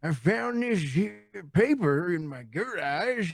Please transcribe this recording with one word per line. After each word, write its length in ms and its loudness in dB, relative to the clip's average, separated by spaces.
I 100 -2
found 500 0
this 180 0
here 420 -2
paper 640 4
in 120 -2
my 160 -10
garage. 920 -2